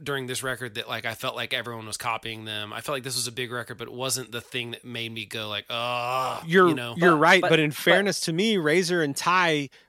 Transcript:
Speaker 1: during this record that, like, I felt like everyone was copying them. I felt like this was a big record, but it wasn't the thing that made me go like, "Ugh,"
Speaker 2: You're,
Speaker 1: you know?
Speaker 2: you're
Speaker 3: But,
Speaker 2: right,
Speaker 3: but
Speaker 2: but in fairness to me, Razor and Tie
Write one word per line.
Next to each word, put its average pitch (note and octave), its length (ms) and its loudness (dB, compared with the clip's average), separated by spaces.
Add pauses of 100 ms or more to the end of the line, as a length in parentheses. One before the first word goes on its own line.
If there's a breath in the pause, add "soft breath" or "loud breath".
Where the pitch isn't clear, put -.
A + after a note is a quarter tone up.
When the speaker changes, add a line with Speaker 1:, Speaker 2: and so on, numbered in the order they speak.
Speaker 1:
during C3+ 240 -4
this B2 160 -6
record B2 320 -6
that, A#2 140 -8
like, A2+ 180 -6
I A2+ 80 -6
felt B2 220 -8
like A#2+ 180 -6
everyone A#2 320 -6
was G#2+ 100 -10
copying A2 480 -6
them. G#2+ 280 -8
I A2 80 -10
felt C#3+ 160 -6
like B2 80 -8
this A2 100 -8
was G#2+ 140 -4
a A#2+ 40 -12
big A#2+ 200 -8
record, A#2+ 260 -10
but A#2 80 -10
it - 80 -14
wasn't B2+ 380 -6
the A#2 80 -8
thing A#2 320 -8
that A#2 120 -14
made A#2 280 -10
me A2+ 140 -10
go A2 220 -8
like, G#2 220 -8
"Ugh," B2 760 -4
Speaker 2:
You're, F3 260 6
Speaker 1:
you D3+ 40 4
know? A#2+ 240 -6
Speaker 2:
you're F3 140 8
Speaker 3:
But, D#3 60 4
Speaker 2:
right, F3 220 8
Speaker 3:
but E3+ 100 2
Speaker 2:
but D#3+ 100 6
in D3+ 100 2
fairness F3+ 520 2
to E3+ 100 -2
me, G#3 240 2
Razor E3+ 460 2
and C#3+ 140 0
Tie E3+ 540 2 (180 soft breath)